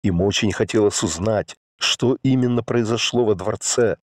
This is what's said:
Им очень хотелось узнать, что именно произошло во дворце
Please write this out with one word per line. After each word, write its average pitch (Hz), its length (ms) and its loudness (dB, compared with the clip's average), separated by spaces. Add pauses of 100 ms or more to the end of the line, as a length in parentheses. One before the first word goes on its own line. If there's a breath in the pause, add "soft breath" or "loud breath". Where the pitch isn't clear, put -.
Им 90 180 2
очень 101 320 0
хотелось 107 500 2
узнать, 98 540 -2 (220)
что - 440 0
именно 123 400 2
произошло 120 640 0
во 107 100 2
дворце 95 600 -2 (120)